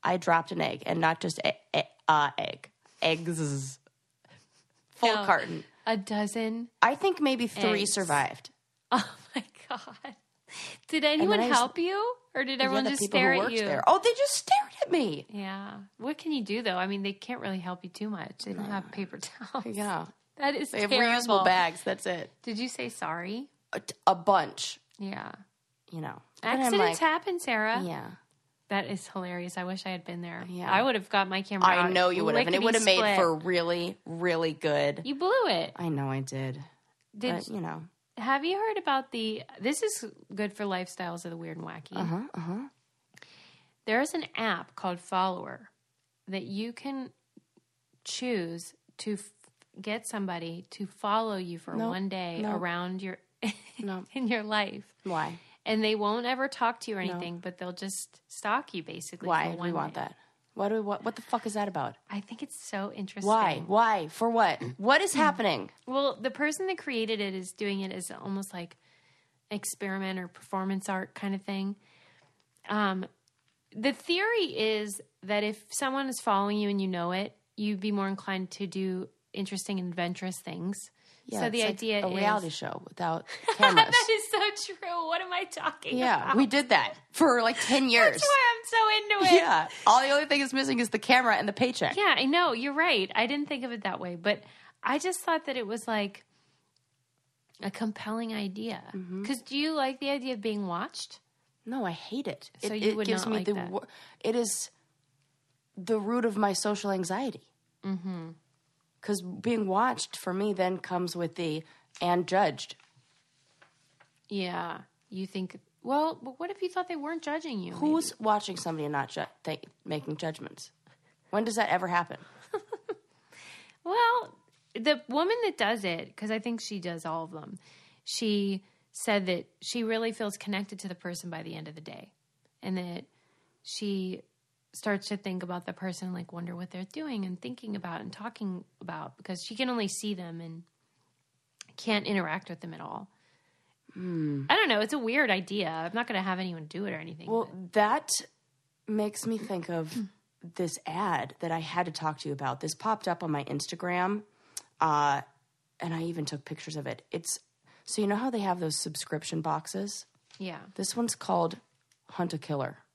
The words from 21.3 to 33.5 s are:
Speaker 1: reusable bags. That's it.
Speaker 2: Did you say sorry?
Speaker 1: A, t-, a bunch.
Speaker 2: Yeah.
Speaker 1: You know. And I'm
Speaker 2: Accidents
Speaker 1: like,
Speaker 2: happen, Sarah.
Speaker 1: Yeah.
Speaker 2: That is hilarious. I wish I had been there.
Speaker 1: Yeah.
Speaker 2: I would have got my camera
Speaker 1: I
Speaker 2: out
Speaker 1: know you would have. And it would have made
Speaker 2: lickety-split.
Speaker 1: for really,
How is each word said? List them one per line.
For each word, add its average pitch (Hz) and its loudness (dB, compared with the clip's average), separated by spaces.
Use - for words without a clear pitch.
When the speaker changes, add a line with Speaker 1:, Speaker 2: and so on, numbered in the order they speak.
Speaker 1:
reusable 185 6
bags. 180 4
That's 190 -2
it. 175 -6
Speaker 2:
Did 220 -6
you 247 -4
say 240 -6
sorry? 180 -6
Speaker 1:
A, - -2
t-, - -12
a 190 8
bunch. 175 2
Speaker 2:
Yeah. - -10
Speaker 1:
You 165 -10
know. - -10
And 226 0
I'm 262 2
Speaker 2:
Accidents 330 4
Speaker 1:
like, 330 6
Speaker 2:
happen, 349 0
Sarah. 220 0
Speaker 1:
Yeah. 143 -6
Speaker 2:
That 196 0
is 190 -6
hilarious. 180 -8
I 180 -4
wish 185 -6
I 190 -6
had 180 -6
been 175 -8
there. 170 -10
Speaker 1:
Yeah. 180 -4
Speaker 2:
I 196 6
would 247 4
have 202 -2
got 196 4
my 190 0
camera 190 4
Speaker 1:
I 180 8
Speaker 2:
out 180 6
Speaker 1:
know 180 6
you 180 2
would - 4
have. - 6
And 175 4
it 190 4
would 226 6
have 220 6
made 190 8
Speaker 2:
lickety-split. 208 6
Speaker 1:
for 170 6
really, 175 2